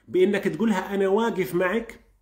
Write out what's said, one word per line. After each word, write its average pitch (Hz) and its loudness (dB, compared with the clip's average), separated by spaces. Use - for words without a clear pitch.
بإنك 185 2
تقولها: 196 0
"أنا 190 2
واقف 190 0
معك، 185 -2